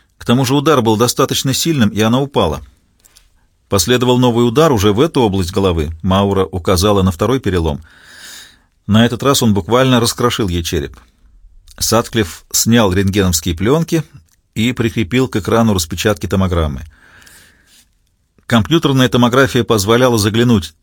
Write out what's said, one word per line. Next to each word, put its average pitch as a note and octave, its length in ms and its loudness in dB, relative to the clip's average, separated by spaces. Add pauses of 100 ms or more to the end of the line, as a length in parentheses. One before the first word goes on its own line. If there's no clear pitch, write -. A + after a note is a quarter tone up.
(180)
"К - 80 -20
тому B2 200 0
же B2 80 -2
удар C#3+ 280 2
был A2 140 2
достаточно B2 580 -2
сильным, C3+ 360 0
и G2 120 -4
она A#2 200 2
упала". F#2+ 400 -2 (1120)
Последовал B2 460 2
новый A#2+ 280 2
удар D3 240 2
уже G#2 220 2
в G2+ 60 -2
эту D#3+ 220 0
область F#2+ 300 -2
головы. E2+ 400 -2 (120)
Маура F#2+ 420 0
указала F#2+ 560 0
на F#2 100 2
второй A2+ 280 -2
перелом. E2 420 -4 (1040)
На A2 200 4
этот A#2+ 180 -4
раз C3+ 180 2
он A2 140 2
буквально B2 440 2
раскрошил A#2 480 -2
ей F2 160 -4
череп. D2 360 -6 (800)
Сатклифф A2 720 -2
снял A2+ 420 2
рентгеновские F#2+ 640 0
плёнки D3+ 480 -2 (500)
и A#2 200 -2
прикрепил A#2 540 -2
к A2+ 100 -4
экрану A2+ 360 0
распечатки F#2+ 540 -4
томограммы. E2+ 560 -2 (1600)
Компьютерная C3 640 2
томография B2 540 2
позволяла A#2 560 2
заглянуть A2 640 0